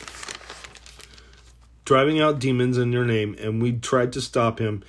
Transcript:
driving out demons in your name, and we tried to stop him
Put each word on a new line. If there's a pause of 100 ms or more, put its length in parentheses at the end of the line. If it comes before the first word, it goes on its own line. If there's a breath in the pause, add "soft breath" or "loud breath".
(1800 loud breath)
driving
out
demons
in
your
name,
and
we
tried
to
stop
him